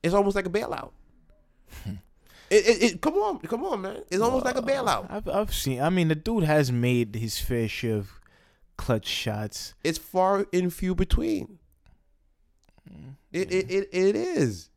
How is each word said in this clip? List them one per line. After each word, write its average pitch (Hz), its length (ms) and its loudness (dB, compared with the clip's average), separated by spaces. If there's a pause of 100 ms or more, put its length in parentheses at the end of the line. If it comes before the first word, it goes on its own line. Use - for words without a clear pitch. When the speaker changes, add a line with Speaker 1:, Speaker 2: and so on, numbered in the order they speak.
Speaker 1:
It's 170 120 2
almost 202 200 4
like 196 100 -2
a 180 40 -4
bailout. - 420 -4 (920)
Speaker 2:
<laughs> 95 140 -8 (500)
Speaker 1:
It, 196 180 6
it, 226 160 6
it, 180 180 2
come 311 120 0
on, 403 260 0
come 233 240 -6
on, 254 200 -4
man. 311 180 -10 (100)
It's 196 80 0
almost 254 240 2
like 254 140 0
a 254 40 -2
Speaker 2:
Well, 269 220 -2
Speaker 1:
bailout. 180 260 0
Speaker 2:
I've, - 200 -8
I've 208 260 -2
seen, 131 260 -2
I 156 80 2
mean, 175 200 2
the 160 60 4
dude 214 280 -2
has 151 260 4
made 120 460 2
his 113 240 -4
fair 117 300 0
share 113 260 -2
of 101 160 -4 (640)
clutch - 320 -2
shots. - 680 -6 (120)
Speaker 1:
It's 160 120 0
far 190 540 2
and 180 220 0
few 185 200 -2
between. 233 680 0 (1300)
Speaker 2:
Mm, 139 240 -18 (160)
Speaker 1:
It, 170 200 -4
Speaker 2:
yeah. 185 80 0
Speaker 1:
it, 185 120 -4
it, 196 220 -2
it 190 240 4
is. 143 600 -2